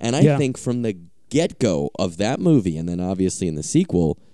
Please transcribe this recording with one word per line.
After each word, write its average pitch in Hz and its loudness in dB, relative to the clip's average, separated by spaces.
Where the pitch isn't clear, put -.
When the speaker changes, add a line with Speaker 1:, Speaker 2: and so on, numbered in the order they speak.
Speaker 1:
And 117 -2
I 147 2
Speaker 2:
Yeah. 143 6
Speaker 1:
think 131 0
from 123 -4
the 110 -2
get-go 110 0
of 90 -4
that 107 -2
movie, 104 2
and 82 -6
then 87 -4
obviously 92 -2
in 80 -4
the 73 -4
sequel, 87 2